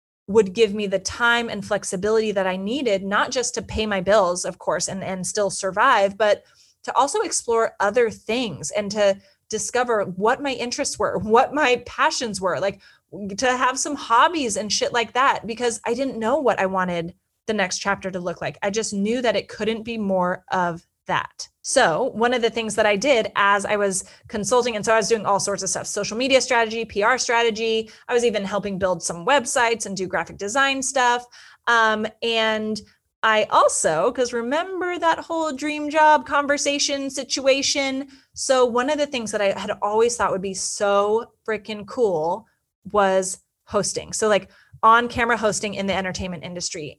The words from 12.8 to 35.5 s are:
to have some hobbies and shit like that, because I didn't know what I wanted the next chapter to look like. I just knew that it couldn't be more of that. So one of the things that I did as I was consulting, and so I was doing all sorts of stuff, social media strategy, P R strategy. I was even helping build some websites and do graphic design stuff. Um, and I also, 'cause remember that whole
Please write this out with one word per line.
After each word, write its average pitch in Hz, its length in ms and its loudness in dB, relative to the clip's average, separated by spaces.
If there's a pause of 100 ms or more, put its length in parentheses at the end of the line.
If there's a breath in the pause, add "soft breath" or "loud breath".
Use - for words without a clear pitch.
to 254 200 0
have 262 220 0
some 294 160 -4
hobbies 269 600 2
and 202 160 -4
shit 220 200 -2
like 233 200 -2
that, 247 340 2
because 233 400 -4
I 233 80 0
didn't 254 240 -4
know 226 220 0
what 226 180 2
I 190 80 0
wanted 180 480 -2 (320)
the 220 80 -2
next 190 240 -2
chapter 196 320 -4
to 185 100 -6
look 175 220 -8
like. 139 200 -6
I 202 60 -2
just 208 240 -4
knew 214 300 -2
that 226 120 2
it - 140 -2
couldn't 220 340 -4
be 226 140 -8
more 185 560 0
of 175 340 -2 (200)
that. - 420 -4 (140)
So 220 500 2
one 233 220 0
of 240 80 0
the 226 80 2
things 220 240 -4
that 220 100 2
I 208 120 4
did 220 400 2
as 202 280 4
I 214 120 0
was 196 280 0 (240 loud breath)
consulting, 233 480 0
and 202 80 -6
so 226 80 4
I 226 60 6
was 220 100 0
doing 220 160 0
all 196 160 2
sorts 196 220 -4
of 185 80 -4
stuff, 135 160 -4
social 208 320 -4
media 262 240 4
strategy, 226 420 0
P 214 180 -4
R 240 140 4
strategy. 226 720 0 (160 loud breath)
I - 60 -4
was 240 140 2
even 208 180 0
helping 196 340 -4
build 185 240 0
some 170 220 -6
websites 233 640 0
and 196 100 -8
do 185 100 -4
graphic 170 300 -6
design 269 460 -2
stuff. 247 420 0 (420 loud breath)
Um, 220 400 2 (160)
and 220 600 -2 (400 soft breath)
I 214 220 4
also, 208 680 2
'cause 247 220 -2
remember 349 640 -4
that 330 220 2
whole 320 300 -4